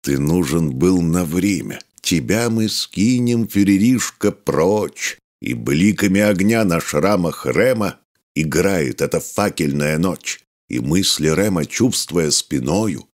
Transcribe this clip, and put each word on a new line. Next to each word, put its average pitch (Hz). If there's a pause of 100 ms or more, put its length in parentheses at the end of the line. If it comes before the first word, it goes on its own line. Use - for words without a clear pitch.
«Ты 69
нужен 78
был 87
на 85
время. 82 (220)
Тебя 107
мы 110
скинем, 120
фюреришка, 101
прочь». 90 (240)
И 62
бликами 92
огня 104
на 85
шрамах 85
Рэма 101 (360)
играет 78
эта 76
факельная 76
ночь. 85 (280)
И 60
мысли 76
Рэма, 85
чувствуя 85
спиною, 73